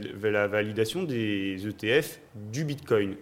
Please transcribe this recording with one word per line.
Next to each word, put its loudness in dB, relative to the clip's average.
la 4
validation 0
des -2
E -4
T 2
F -8
du -6
Bitcoin. 0